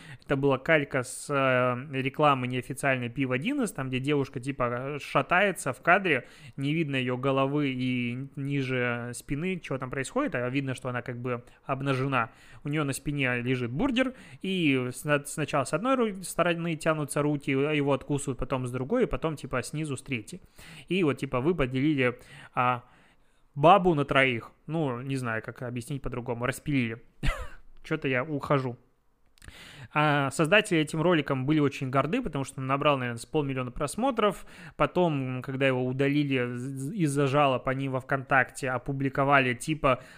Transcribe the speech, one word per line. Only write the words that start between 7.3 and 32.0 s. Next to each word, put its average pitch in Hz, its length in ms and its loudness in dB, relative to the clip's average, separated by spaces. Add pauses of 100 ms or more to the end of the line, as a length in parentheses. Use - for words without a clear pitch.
и 127 640 -2
ниже 127 800 -2
спины, 175 440 -4
чего 135 200 -6
там 131 100 -8
происходит, 139 460 -2
а 123 140 -2
видно, 131 260 -2
что - 140 -8
она 123 120 -4
как 120 180 -8
бы 120 240 -4 (220)
обнажена. 135 640 0 (340)
У 143 60 -6
неё 151 140 0
на 135 100 -2
спине 131 480 -2
лежит 123 300 -2
бургер, 247 420 0 (300)
и 147 480 2
с-, - 120 -12
над-, 147 240 0
сначала 143 360 -2
с - 100 -2
одной 247 220 0
ру-, 208 280 -2
стороны 170 520 0
тянутся 151 480 0
руки, 147 260 0
его 143 440 2
откусывают, 135 440 -2
потом 131 300 -2
с 120 40 -6
другой, 135 320 0
и - 20 4
потом, 156 300 -2
типа, 135 280 -4
снизу 151 320 -6
с - 60 -8
третьей. 113 400 -8 (480)
И 180 140 2
вот, 131 140 4
типа, 131 220 -2
вы 165 160 2
поделили, 131 640 2 (340)
а, 123 300 2 (720)
бабу 180 400 8
на 143 100 2
троих. 131 460 2 (160)
Ну, 147 340 -2
не 135 140 -4
знаю, 117 260 -4
как - 200 -14
объяснить 123 400 -6
по-другому. 123 440 -4
Распилили. 123 560 -2 (200)
<laughs> - 600 -4
Чё-то 156 240 -4
я 127 160 2
ухожу. 135 540 0 (1160)
А, 147 380 4
создатели 175 480 4
этим 156 220 -2
роликом 147 440 2
были 156 140 4
очень 139 300 0
горды, 143 320 2